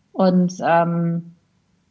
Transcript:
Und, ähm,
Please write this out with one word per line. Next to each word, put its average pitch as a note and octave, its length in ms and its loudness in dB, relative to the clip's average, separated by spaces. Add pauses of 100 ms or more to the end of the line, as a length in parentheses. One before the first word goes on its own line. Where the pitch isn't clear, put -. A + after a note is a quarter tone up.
(140)
Und, F3+ 400 2 (120)
ähm, E3+ 680 -2 (560)